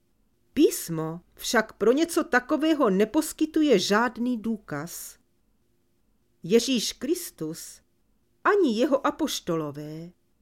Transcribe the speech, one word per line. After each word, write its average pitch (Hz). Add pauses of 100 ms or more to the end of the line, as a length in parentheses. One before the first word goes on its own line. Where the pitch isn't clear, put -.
(540)
Písmo 165 (140)
však -
pro 214
něco 330
takového 285
neposkytuje 294
žádný 233
důkaz. 190 (1200)
Ježíš 226
Kristus - (640)
ani 349
jeho 262
apoštolové 160 (320)